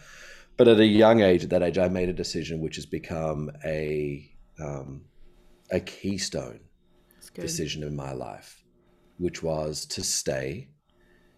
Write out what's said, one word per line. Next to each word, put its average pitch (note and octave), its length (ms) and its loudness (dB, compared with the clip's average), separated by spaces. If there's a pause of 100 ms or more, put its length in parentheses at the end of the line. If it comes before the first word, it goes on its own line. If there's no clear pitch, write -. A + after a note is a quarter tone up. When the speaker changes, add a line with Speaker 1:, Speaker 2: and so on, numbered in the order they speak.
(560)
Speaker 1:
But A#2+ 120 8
at A2 120 8
a A2 60 10
young A2 340 8
age, F2+ 240 6
at D2+ 60 -8
that F2 120 2
age, F2 160 0
I F2+ 100 2
made F2+ 200 -2
a F2+ 40 -4
decision E2 480 -6
which D#2 160 -8
has D2 80 -12
become D#2 640 -6 (140)
a, D2+ 640 -6 (320)
um, C#2+ 420 -12 (680)
a F#2 100 -2
keystone D#2 800 -8 (540)
Speaker 2:
That's - 160 -20
good. F3 120 -14
Speaker 1:
decision E3 420 -8
in D2 120 -8
my C#2 160 -10
life, A#1 500 -14 (560)
which F2 240 -6
was D#2 440 -4
to - 160 -8
stay - 680 -6 (680)